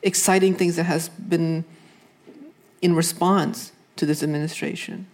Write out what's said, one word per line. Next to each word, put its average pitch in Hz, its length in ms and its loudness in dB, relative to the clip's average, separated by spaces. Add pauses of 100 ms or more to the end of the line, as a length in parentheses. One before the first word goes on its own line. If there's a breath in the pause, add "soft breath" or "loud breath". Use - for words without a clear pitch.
exciting 190 520 4
things 175 200 0
that 170 100 0
has 165 240 -2
been 165 560 -2 (1160 loud breath)
in 175 140 4
response 170 760 0 (240)
to - 100 -2
this 151 160 0
administration 151 920 -6